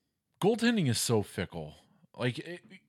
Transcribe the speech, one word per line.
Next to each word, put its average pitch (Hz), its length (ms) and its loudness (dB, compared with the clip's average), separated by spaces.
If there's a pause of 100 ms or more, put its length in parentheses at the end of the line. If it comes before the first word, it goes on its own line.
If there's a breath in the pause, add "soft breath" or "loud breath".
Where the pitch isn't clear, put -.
(420)
goaltending 220 480 4
is 113 100 2
so 110 220 2
fickle. 85 540 -8 (420)
Like, 120 220 -4
it, 175 220 -12 (280)